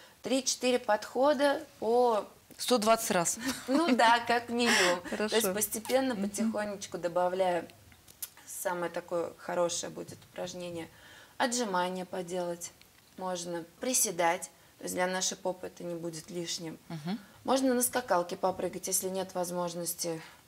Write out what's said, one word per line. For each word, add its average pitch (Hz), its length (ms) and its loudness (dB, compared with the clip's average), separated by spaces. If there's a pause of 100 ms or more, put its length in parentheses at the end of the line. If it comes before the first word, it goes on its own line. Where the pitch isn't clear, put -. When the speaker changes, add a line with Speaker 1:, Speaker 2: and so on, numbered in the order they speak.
(220)
Speaker 1:
три-четыре 247 560 2
подхода 277 840 2 (180)
по 226 460 4 (320)
Speaker 2:
Сто 247 200 2
двадцать 220 320 4
раз. 180 280 2 (300)
Speaker 1:
Ну 294 260 4
да, 233 260 8
как 240 280 0
минимум. 220 640 4
Speaker 2:
Хорошо. 214 180 -2
Speaker 1:
То 214 80 2
есть 196 180 4
постепенно, 240 600 0
Speaker 2:
Мгм. 196 80 -2
Speaker 1:
потихонечку 208 760 -2
добавляя. 175 720 2 (760)
Самое 175 440 -4
такое 170 460 -4
хорошее 175 540 -2
будет - 260 -12 (140)
упражнение. 175 580 -8 (480)
Отжимания 185 680 -2
поделать 175 680 -6 (460)
можно, 175 480 -6 (140)
приседать. 180 720 0 (280)
То - 60 -12
есть 180 100 -6
для 180 120 2
нашей 185 300 -2
попы 185 300 -6
это 180 180 -12
не 175 100 -6
будет 165 360 -8
лишним. 170 480 -8 (100)
Speaker 2:
Мгм. 170 300 -6 (260)
Speaker 1:
Можно 262 300 2
на 247 80 2
скакалке 190 540 0
попрыгать, 185 500 -2
если 185 220 -2
нет 185 260 -6
возможности. 175 840 -4 (280)